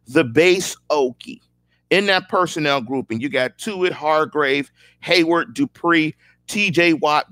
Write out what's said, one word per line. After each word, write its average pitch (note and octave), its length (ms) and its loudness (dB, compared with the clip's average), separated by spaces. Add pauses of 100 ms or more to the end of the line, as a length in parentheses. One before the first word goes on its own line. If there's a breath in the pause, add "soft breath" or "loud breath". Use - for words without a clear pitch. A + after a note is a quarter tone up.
The D3 180 2
base E3 520 2 (140)
Okie. C3 500 -4 (500)
In G3 160 2
that F#3+ 240 0
personnel D#3 500 0
grouping, A#2 400 -6
you C#3 80 -6
got B2+ 300 -2
Tuitt, F#3 340 -2
Hargrave, D3 760 -2 (300 soft breath)
Hayward, E3 520 0
Dupree, D#3 600 -2 (320 soft breath)
T G#3 240 -2
J E3+ 240 4
Watt, D3 380 0